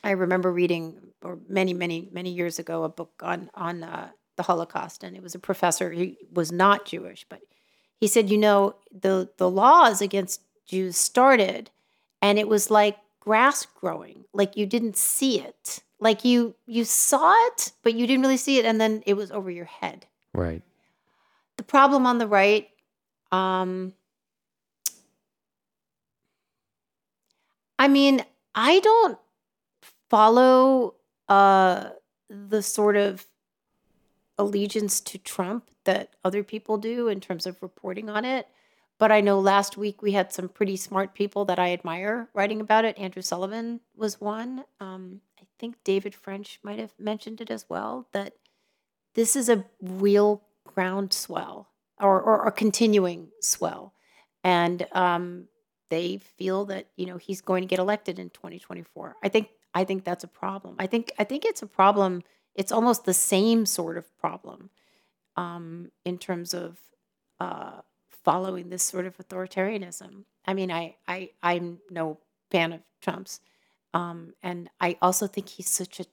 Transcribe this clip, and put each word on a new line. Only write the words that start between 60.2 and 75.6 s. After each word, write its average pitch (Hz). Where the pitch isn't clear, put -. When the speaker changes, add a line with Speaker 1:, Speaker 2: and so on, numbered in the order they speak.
Speaker 1:
a 180
problem. 190
I 190
think, 233
I 208
think 269
it's -
a 220
problem. 196
It's 196
almost 226
the 185
same 220
sort 165
of -
problem, -
um, 175
in 180
terms 175
of, 175
uh, -
following 180
this 180
sort 180
of 180
authoritarianism. 190
I 190
mean, 190
I, 165
I, 185
I'm 175
no 160
fan 165
of 160
Trump's. 190
Um, 170
and 175
I 175
also 185
think 196
he's -